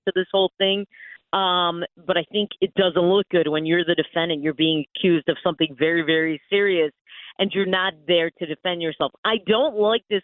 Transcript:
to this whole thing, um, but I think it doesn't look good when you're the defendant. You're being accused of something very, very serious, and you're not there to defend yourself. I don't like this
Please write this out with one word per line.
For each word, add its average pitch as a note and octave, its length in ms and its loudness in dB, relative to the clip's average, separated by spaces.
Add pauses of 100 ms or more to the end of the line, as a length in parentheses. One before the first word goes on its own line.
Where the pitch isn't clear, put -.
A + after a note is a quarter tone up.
to G3 80 -2
this F#3 180 0
whole F#3+ 240 2
thing, G3 300 -2 (460)
um, F3+ 500 0 (240)
but F3+ 100 0
I E3+ 140 0
think G3+ 200 -2 (100)
it - 140 0
doesn't F3 280 2
look F#3+ 260 2
good E3 200 2
when D#3 180 -2
you're E3+ 180 2
the E3 120 0
defendant. D#3+ 460 -2
You're D#3 120 -2
being D#3+ 300 0 (100)
accused E3+ 340 2
of D#3+ 140 0
something D#3+ 340 -2
very, D#3+ 260 0
very D#3+ 460 0
serious, F#3+ 440 2 (480)
and G3+ 120 0
you're G3 140 0
not F#3 280 0 (120)
there E3 320 2
to E3+ 80 -8
defend E3+ 360 -6
yourself. D#3 280 -4 (140)
I A3 140 0 (100)
don't A3+ 280 2
like G#3+ 320 2
this G3 160 -2